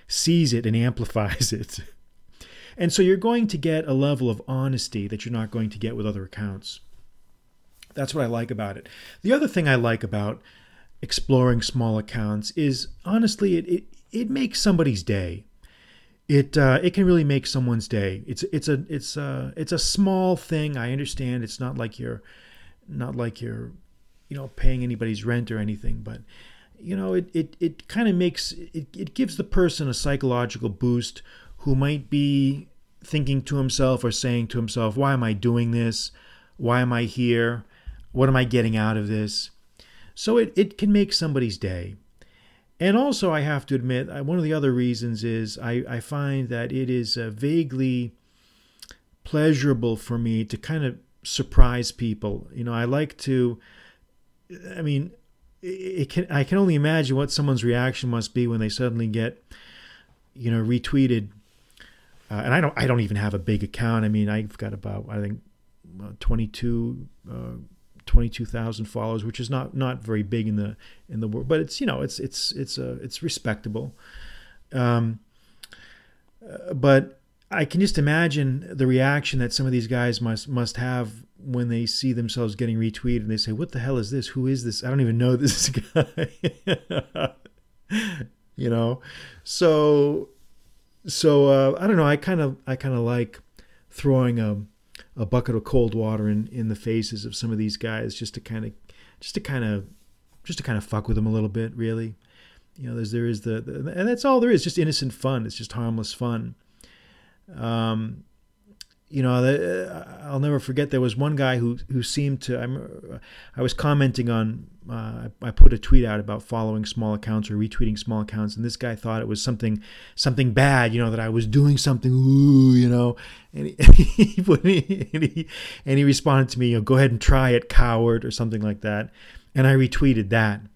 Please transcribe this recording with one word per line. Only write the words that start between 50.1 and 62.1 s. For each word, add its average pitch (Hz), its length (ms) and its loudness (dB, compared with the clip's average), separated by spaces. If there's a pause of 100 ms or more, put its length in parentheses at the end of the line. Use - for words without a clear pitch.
me 113 260 -2
to 107 120 -8
kind 156 280 -6
of 123 120 -6 (260)
surprise 123 680 4
people. 107 640 -6
You 117 120 -10
know, 117 80 -6
I 117 120 -2
like 143 340 -4
to, 123 400 -2 (1200)
I 165 60 -6
mean, 147 280 -2 (520)
it, 185 40 -14
it 185 420 -6
can, 180 200 -4
I 143 140 0
can 185 160 0
only 185 160 4
imagine 147 400 2
what 127 160 -2
someone's 135 320 0
reaction 123 460 0
must 117 240 -4
be 123 120 0
when 117 140 -2
they 107 100 -2
suddenly 117 380 -2
get, 113 360 -4 (920)
you 120 160 -2
know, 113 120 0
retweeted. 120 640 0 (1000)